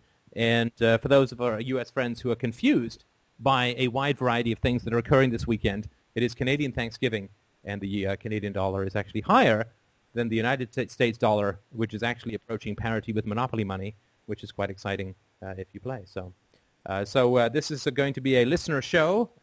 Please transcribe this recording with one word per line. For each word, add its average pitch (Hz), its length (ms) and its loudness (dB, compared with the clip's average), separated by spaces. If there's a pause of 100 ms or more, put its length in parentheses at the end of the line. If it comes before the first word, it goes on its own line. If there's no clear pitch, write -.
(360)
And, 117 460 2
uh, 113 160 6
for - 100 -2
those 135 240 6
of 117 80 -14
our 117 220 -2
U 127 180 -2
S 120 100 -8
friends 120 300 -2
who 123 100 -4
are 113 60 2
confused 123 680 0 (340)
by 123 380 2
a 127 100 2
wide 135 300 0
variety 120 340 2
of 107 80 -2
things 123 240 0
that 113 100 -4
are 117 40 4
occurring 131 320 4
this 117 180 -4
weekend, 107 400 0 (260)
it 113 100 0
is - 120 -2
Canadian 135 380 -2
Thanksgiving, 113 560 -4 (340)
and 101 160 -6
the, 98 280 -2
uh, 98 100 0
Canadian 104 340 -6
dollar 98 320 -2
is 95 140 -4
actually 104 240 -4
higher 139 440 4 (480)
than 117 140 -2
the 113 80 -2
United 123 380 -2
Sta-, 117 140 -4
States 117 300 0
dollar, 104 520 2
which 110 240 -4
is 107 100 -6
actually 117 320 -4
approaching 107 400 -8
parity 113 380 -4
with 110 120 -2
Monopoly 110 380 -4
money, 95 320 -8 (300)
which - 180 -10
is 104 80 -14
quite 101 180 -2
exciting, 95 460 -6 (260)
uh, 95 160 -12
if 95 140 -12
you 101 80 -16
play. 123 240 -10
So, 90 300 -12 (540)
uh, 98 180 -4
so, 123 300 2
uh, 120 120 4
this 147 220 -2
is, 147 160 -6
uh, 147 60 -2
going 139 200 0
to 135 100 -8
be 131 160 2
a 120 80 6
listener 151 360 -2
show. 180 480 2 (140)